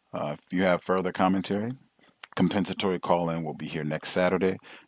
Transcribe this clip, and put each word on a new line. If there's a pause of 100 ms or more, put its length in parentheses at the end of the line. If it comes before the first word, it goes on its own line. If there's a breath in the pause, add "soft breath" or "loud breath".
(140)
Uh,
if
you
have
further
commentary, (640)
compensatory
call-in
will
be
here
next
Saturday, (300 soft breath)